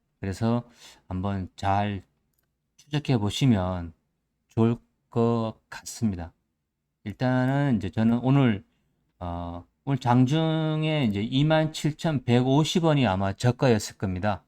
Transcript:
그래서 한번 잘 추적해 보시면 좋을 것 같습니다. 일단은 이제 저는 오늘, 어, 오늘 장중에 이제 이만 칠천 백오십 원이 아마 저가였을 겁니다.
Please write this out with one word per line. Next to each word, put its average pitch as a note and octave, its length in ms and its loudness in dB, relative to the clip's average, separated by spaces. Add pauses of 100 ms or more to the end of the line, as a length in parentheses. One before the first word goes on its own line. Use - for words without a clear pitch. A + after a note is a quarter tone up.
(180)
그래서 A2+ 460 -2 (440)
한번 F#2+ 480 -4
잘 G2+ 460 -2 (760)
추적해 C#3+ 420 -2
보시면 F#2 720 0 (560)
좋을 A2+ 280 2 (340)
것 A#2 460 -2 (120)
같습니다. F2+ 640 -8 (720)
일단은 B2+ 720 0
이제 F#2+ 140 -4
저는 A#2 300 0
오늘, B2 440 2 (540)
어, F2 480 -8 (180)
오늘 C#3 140 -2
장중에 D#3 1080 2
이제 G2+ 160 0
이만 D3+ 540 0
칠천 D3+ 500 -4
백오십 C3+ 600 2
원이 D3 220 4
아마 G2 280 0
저가였을 B2 640 0
겁니다. F#2+ 500 -4